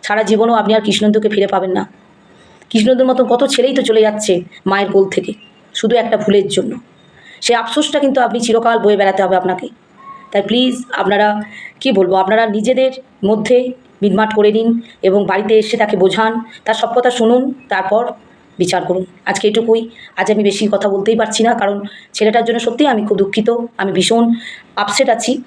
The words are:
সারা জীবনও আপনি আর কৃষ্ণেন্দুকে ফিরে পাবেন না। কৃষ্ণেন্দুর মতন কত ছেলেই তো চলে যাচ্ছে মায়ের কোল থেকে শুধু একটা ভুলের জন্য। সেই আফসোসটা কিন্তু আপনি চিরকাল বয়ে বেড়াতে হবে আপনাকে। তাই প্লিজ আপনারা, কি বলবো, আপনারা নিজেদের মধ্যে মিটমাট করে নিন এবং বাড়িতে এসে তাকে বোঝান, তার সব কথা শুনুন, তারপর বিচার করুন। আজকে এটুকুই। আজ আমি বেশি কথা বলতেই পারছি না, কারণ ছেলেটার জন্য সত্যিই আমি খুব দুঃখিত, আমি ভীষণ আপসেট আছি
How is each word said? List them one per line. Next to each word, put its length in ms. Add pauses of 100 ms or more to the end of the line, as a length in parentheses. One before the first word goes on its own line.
সারা 260
জীবনও 320
আপনি 160
আর 80
কৃষ্ণেন্দুকে 480
ফিরে 220
পাবেন 220
না। 60 (880)
কৃষ্ণেন্দুর 380
মতন 240
কত 80 (120)
ছেলেই 240
তো 120
চলে 160
যাচ্ছে 280 (360)
মায়ের 240
কোল 120 (100)
থেকে 160 (480)
শুধু 140 (100)
একটা 200
ভুলের 320
জন্য। 160 (720)
সেই 160
আফসোসটা 420
কিন্তু 220
আপনি 200
চিরকাল 380
বয়ে 160
বেড়াতে 260
হবে 160
আপনাকে। 260 (640)
তাই 180
প্লিজ 260 (260)
আপনারা, 260 (540)
কি 160
বলবো, 260
আপনারা 200 (120)
নিজেদের 360 (380)
মধ্যে 280 (440)
মিটমাট 360
করে 180
নিন 140 (380)
এবং 120 (100)
বাড়িতে 320
এসে 200
তাকে 220
বোঝান, 280 (340)
তার 160
সব 160
কথা 120 (100)
শুনুন, 220 (300)
তারপর 320 (580)
বিচার 260
করুন। 160 (260)
আজকে 200
এটুকুই। 320 (380)
আজ 140
আমি 160
বেশি 140 (100)
কথা 200
বলতেই 280
পারছি 260
না, 40 (100)
কারণ 160 (380)
ছেলেটার 320
জন্য 180
সত্যিই 280
আমি 140
খুব 140
দুঃখিত, 280 (320)
আমি 160
ভীষণ 260 (600)
আপসেট 320
আছি 160 (160)